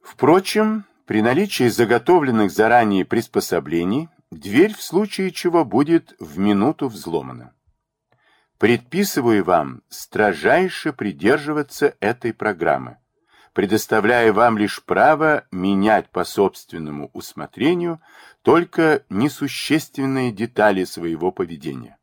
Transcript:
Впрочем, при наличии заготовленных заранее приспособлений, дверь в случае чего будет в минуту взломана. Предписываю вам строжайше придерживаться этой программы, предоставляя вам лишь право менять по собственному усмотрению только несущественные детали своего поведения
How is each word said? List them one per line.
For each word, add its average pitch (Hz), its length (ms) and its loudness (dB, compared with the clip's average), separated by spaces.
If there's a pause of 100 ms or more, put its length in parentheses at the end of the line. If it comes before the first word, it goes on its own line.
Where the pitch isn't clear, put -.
Впрочем, 202 840 0 (200)
при 107 180 0
наличии 135 440 0
заготовленных 117 840 2
заранее 107 520 2
приспособлений, 92 1040 -2 (220)
дверь 113 440 2
в - 60 -18
случае 190 500 -4
чего 170 340 0
будет 147 540 0
в 76 180 -14
минуту 104 500 0
взломана. 65 680 -10 (1040)
Предписываю 120 840 2
вам 78 460 0
строжайше 107 1040 0
придерживаться 143 1040 -2
этой 113 340 -4
программы, 78 640 -4 (560)
предоставляя 110 800 2
вам 110 260 2
лишь 104 260 -2
право 147 680 2
менять 98 580 0
по 92 140 -6
собственному 80 880 -4
усмотрению 160 880 -6 (420)
только 160 680 2
несущественные 135 1200 -4
детали 104 540 0
своего 85 460 -4
поведения 76 720 -10